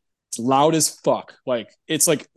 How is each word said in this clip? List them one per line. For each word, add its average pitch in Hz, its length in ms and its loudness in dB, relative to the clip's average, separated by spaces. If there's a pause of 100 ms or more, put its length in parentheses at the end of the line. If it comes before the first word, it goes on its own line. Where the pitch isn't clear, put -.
(300)
it's - 80 -10
loud 135 360 2
as 156 140 0 (120)
fuck. 123 340 -2 (120)
Like, 120 220 -4 (200)
it's 151 200 0
like 156 280 -2